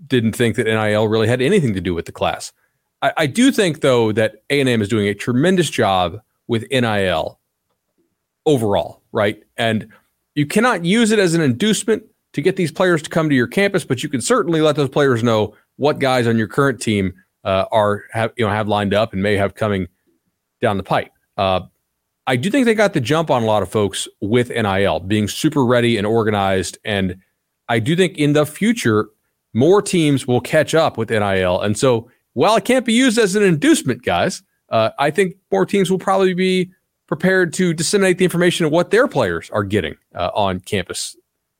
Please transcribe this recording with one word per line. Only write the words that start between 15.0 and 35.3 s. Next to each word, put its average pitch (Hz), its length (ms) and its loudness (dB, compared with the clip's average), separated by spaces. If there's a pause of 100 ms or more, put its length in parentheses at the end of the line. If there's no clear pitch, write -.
know 110 320 0 (220)
what 151 240 0
guys 127 260 2
on 113 100 2
your 110 120 0
current 139 320 0
team, 98 320 0 (320)
uh, 95 260 0
are 104 420 0
have, 113 240 -4
you 120 80 0
know, 101 60 0
have 107 160 -2
lined 104 260 0
up 107 200 0
and 95 100 -4
may 104 140 0
have 98 180 -2
coming 101 320 -2 (720)
down 107 180 0
the 92 40 -6
pipe. - 300 -4 (240)
Uh, 95 240 0 (640)
I 131 80 0
do 131 160 -4
think 269 140 2
they 226 100 4
got 202 180 2
the 156 80 -2
jump 151 300 0
on 123 140 2
a - 20 0
lot 107 160 2
of 92 60 -4
folks 101 400 -2 (120)
with 117 300 0
N 110 160 -2
I 98 160 0
L, 85 160 0
being 101 300 -2
super 147 360 -2
ready 120 320 2
and 101 100 -2
organized. 101 760 0
And 95 340 -4 (500)
I 120 100 0
do 123 180 -2
think 180 200 0
in 147 160 0
the 147 140 2
future, 147 640 0 (420)
more 165 300 4
teams 156 440 0
will 123 140 2
catch 156 340 0
up 156 220 2
with 113 140 -6
N 110 120 0
I 98 180 0
L. 90 200 2
And 104 160 -2
so, 123 340 0 (220)
while 185 240 2
it 202 80 0
can't 247 200 2
be 226 80 -2
used 240 260 2
as 196 160 2
an 214 80 2
inducement, 175 600 2
guys, 98 400 -2 (280)
uh, 110 280 2
I 143 120 0
think 185 260 -2 (140)